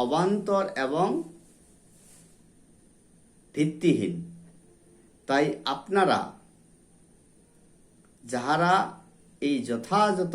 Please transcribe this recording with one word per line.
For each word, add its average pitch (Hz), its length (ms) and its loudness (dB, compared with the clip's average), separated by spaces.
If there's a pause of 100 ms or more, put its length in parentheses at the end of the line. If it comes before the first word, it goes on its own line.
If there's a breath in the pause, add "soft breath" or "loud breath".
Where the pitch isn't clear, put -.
অবান্তর 190 600 0 (200)
এবং 156 240 0 (2500)
ভিত্তিহীন। 156 600 2 (1120)
তাই 143 180 2 (280)
আপনারা 175 440 2 (2000)
যাহারা 135 480 0 (720)
এই 143 120 0 (140)
যথাযথ 180 680 0